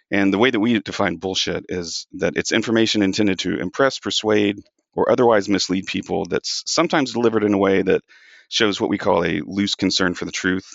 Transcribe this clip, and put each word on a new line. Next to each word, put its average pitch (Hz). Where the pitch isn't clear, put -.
And 98
the 95
way 127
that 113
we 117
define 92
bullshit 90
is 87
that 92
it's -
information 113
intended 95
to 85
impress, 131
persuade, 104
or -
otherwise 113
mislead 95
people 90
that's -
sometimes 156
delivered 113
in 104
a 98
way 98
that 87
shows 104
what 113
we 101
call 95
a 85
loose 101
concern 92
for -
the 90
truth, 92